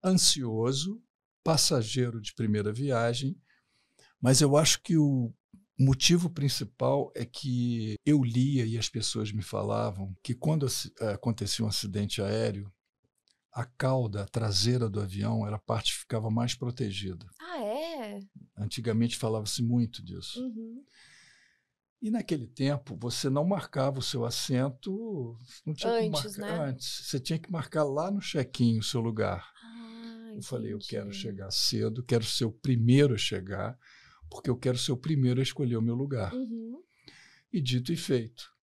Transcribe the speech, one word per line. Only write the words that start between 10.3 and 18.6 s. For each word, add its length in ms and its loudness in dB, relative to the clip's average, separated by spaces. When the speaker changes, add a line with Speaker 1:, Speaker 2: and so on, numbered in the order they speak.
Speaker 1:
quando 300 0
ac-, 260 -4
acontecia 500 -2
um 60 0
acidente 520 -2
aéreo, 480 -2
a 120 -4
cauda 600 0
traseira 640 2
do 100 -4
avião 480 -2
era 80 -4
a 40 -6
parte 340 -2
que 60 -6
ficava 300 -2
mais 260 0
protegida. 720 -6
Speaker 2:
Ah, 220 -8
é? 180 -4
Speaker 1:
Antigamente 600 0